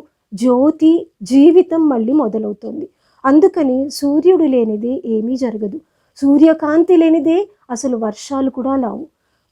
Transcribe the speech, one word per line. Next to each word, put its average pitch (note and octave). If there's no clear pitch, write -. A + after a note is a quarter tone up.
జ్యోతి, C4+
జీవితం D#4+
మళ్ళీ A#3+
మొదలవుతుంది. A3
అందుకని D4
సూర్యుడు D#4
లేనిదే A#3
ఏమీ A3+
జరగదు, A3
సూర్యకాంతి D#4+
లేనిదే D#4+
అసలు B3
వర్షాలు C4
కూడా C4
రావు. A#3+